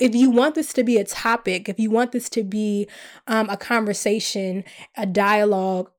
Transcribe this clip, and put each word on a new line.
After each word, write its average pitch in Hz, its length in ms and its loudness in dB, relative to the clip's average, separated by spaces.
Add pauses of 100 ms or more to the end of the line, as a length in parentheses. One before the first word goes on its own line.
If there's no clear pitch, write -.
if 240 120 2
you 247 160 6
want 254 260 4
this 311 180 -4
to 254 100 2
be 233 140 2
a 202 80 0
topic, 208 640 -4
if 190 100 -6
you 220 100 0
want 240 220 0
this 240 200 -6
to 226 120 -2
be, 208 420 -2 (420)
um, 220 220 0
a 202 60 -6
conversation, 202 1120 -2 (320)
a 220 80 -6
dialogue, 196 920 2